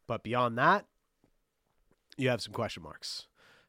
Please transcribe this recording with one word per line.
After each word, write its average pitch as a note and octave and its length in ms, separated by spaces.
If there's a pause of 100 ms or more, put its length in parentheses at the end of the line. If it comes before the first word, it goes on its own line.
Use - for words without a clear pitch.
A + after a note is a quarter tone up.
But G#2+ 160
beyond A#2+ 360
that, F3 280 (1300)
you C3 140
have A#2 100
some G#2 140
question G#2 280
marks. - 460 (400)